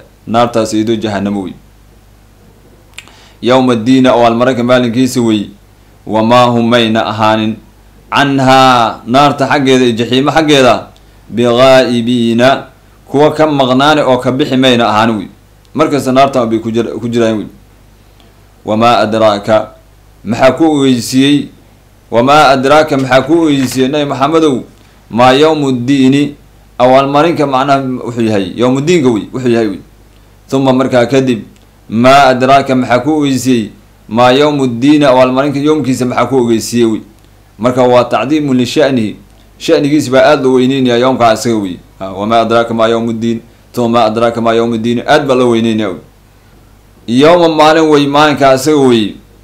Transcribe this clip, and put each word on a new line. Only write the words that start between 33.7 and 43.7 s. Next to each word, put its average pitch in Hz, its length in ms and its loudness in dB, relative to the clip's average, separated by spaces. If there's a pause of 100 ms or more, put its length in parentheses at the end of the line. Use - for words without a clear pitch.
Maa 120 240 2
yawmu 143 340 0
ddiini, 143 380 0
abaalmarinka 131 540 0
yawmkiisa 135 480 -2
maxaa 120 200 -2
ku 135 100 -2
ogeysiiyey 117 560 0
wey. 104 80 -6 (580)
Marka 127 240 0
waa 123 220 4
tacdiimu 135 500 -2
lisha'nihi, 123 640 0 (420)
sha'nigiisa 147 520 0
baa 131 220 4
aad 139 100 0
loo 131 120 2
weyneynayaa 127 440 0
yawmkaa 120 360 2
isaga 113 220 -4
wey. 92 200 -6 (220)
Ha, 95 140 -12
wamaa 110 280 -2
adraaka 117 340 0
maa 113 140 0
yawmu 117 240 -2
ddiin, 113 280 -4 (320)